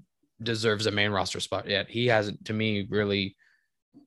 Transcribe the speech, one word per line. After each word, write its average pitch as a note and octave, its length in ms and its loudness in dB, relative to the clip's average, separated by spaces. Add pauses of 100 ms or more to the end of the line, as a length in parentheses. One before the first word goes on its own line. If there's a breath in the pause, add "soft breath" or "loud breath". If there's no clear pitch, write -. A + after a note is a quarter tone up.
(440)
deserves G#2+ 440 0
a G2+ 40 2
main G#2 200 2
roster F#2 280 0
spot F#2 300 -6
yet. F#2+ 200 0
He A#2+ 180 0
hasn't, G#2+ 380 2
to A2 80 -6
me, G#2+ 360 0
really G2+ 480 0 (680)